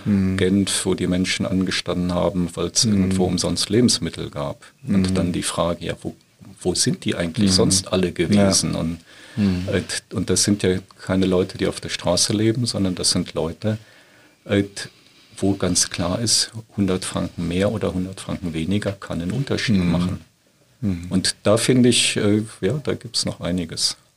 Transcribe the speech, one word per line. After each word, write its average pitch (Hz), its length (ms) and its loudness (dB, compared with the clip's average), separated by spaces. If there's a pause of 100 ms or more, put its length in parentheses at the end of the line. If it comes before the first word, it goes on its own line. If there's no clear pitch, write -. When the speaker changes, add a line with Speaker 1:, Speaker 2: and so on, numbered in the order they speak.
Speaker 1:
Mhm. 95 320 2
Speaker 2:
Genf, 95 480 2
wo 92 100 2
die 87 120 -2
Menschen 92 380 0
angestanden 90 680 -2
haben, 87 420 0
weil's 87 300 0
Speaker 1:
Mhm. 107 80 4
Speaker 2:
irgendwo 95 320 4
umsonst 87 440 -2
Lebensmittel 95 600 2
gab. 71 340 -8 (240)
Und 95 240 2
Speaker 1:
Mhm. 95 40 0
Speaker 2:
dann 90 180 0
die 85 100 -4
Frage, 87 420 -2
ja, 85 160 -4
wo, - 140 -8 (460)
wo 90 140 0
sind - 280 0
die - 120 0
eigentlich 92 360 2
Speaker 1:
Mhm. 92 40 2
Speaker 2:
sonst 95 360 2
alle 92 220 0
gewesen? 90 600 4
Speaker 1:
Ja. 85 60 -4
Speaker 2:
Und, 82 200 -4 (360)
Speaker 1:
Mhm. 95 360 2
Speaker 2:
äh, 92 100 2 (340)
und 92 140 -2
das 92 140 2
sind 104 200 2
ja 92 160 2 (240)
keine 95 220 2
Leute, 92 320 0
die 98 100 0
auf - 140 -6
der - 80 -8
Straße - 420 0
leben, 113 340 2
sondern 95 300 -2
das - 160 0
sind 90 220 -2
Leute, 85 440 -2 (680)
äh, 101 180 2 (760)
wo 98 160 2
ganz 92 360 0
klar 90 300 -2
ist, - 320 0 (240)
hundert 92 300 0
Franken 90 420 -4
mehr 92 240 0
oder 95 220 -2
hundert 92 260 -6
Franken 82 340 -6
weniger 95 380 -2
kann 85 300 -8
einen 90 100 -4
Unterschied 107 460 0
Speaker 1:
Mhm. 90 140 2
Speaker 2:
machen. 90 300 0 (600)
Speaker 1:
Mhm. 90 280 -2
Speaker 2:
Und 92 340 0
da 104 120 6
finde 123 340 4
ich, - 280 2
äh, 107 260 2 (160)
ja, 95 140 0 (100)
da 92 100 -4
gibt's - 320 -6
noch 92 140 -6
einiges. 87 560 -4 (220)